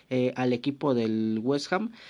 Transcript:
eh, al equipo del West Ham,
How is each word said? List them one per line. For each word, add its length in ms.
eh, 280
al 160
equipo 400
del 500
West 300
Ham, 180